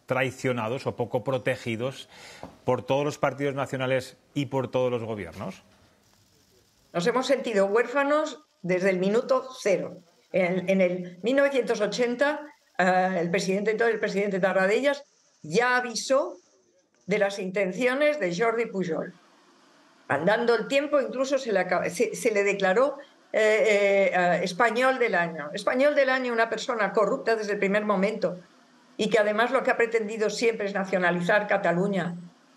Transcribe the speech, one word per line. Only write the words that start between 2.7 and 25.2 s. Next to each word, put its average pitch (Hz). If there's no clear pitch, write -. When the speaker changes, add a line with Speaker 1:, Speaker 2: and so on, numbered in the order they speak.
Speaker 1:
todos 139
los 147
partidos 139
nacionales 131
y 143
por 127
todos 127
los 120
gobiernos? 110
Speaker 2:
Nos 170
hemos 254
sentido 233
huérfanos 277
desde 185
el 185
minuto 240
cero. 170
En, 180
en 190
el 180
mil 254
novecientos 247
ochenta, 247
eh, 185
el 170
presidente, 190
entonces 220
el 214
presidente 196
Tarradellas, 196
ya 233
avisó 262
de 202
las 202
intenciones 233
de 175
Jordi 226
Pujol. 175
Andando 214
el 214
tiempo, 285
incluso 254
se 240
le 190
acaba, 180
se, 190
se 226
le 202
declaró, 202
eh, -
eh, 202
eh, 175
español 247
del 226
año. 165